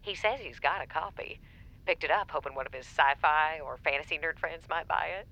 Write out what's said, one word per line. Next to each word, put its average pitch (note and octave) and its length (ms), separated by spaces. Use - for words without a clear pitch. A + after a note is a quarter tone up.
He G3+ 140
says A3+ 240
he's D#3 200
got F3 220
a C3+ 60
copy. - 520
Picked F3+ 180
it D3+ 80
up - 200
hoping C#3 240
one C3+ 120
of - 60
his C3 120
sci-fi D#3 720
or C3 180
fantasy D3 400
nerd D#3+ 220
friends E3 300
might E3 180
buy E3 200
it. G#3+ 120